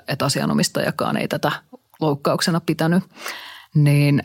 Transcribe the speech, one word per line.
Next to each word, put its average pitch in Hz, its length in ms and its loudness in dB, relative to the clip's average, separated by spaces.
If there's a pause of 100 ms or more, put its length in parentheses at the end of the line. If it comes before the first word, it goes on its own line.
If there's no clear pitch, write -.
että 135 180 -4
asianomistajakaan - 920 -2
ei - 100 -4
tätä - 240 -2 (480)
loukkauksena 156 600 0
pitänyt, 165 440 0 (720)
niin 143 500 4